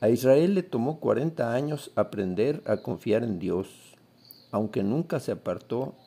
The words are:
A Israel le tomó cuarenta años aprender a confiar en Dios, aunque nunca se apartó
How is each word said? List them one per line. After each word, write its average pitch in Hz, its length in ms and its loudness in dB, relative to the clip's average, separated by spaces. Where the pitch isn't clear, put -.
A 110 80 4
Israel 135 440 6
le 185 100 2
tomó 135 360 -4
cuarenta 120 540 0
años 143 420 -4
aprender 104 720 0
a 107 160 0
confiar 117 420 0
en 107 160 -4
Dios, 90 560 -6
aunque 107 320 -2
nunca 143 380 -2
se - 100 -6
apartó 117 640 -6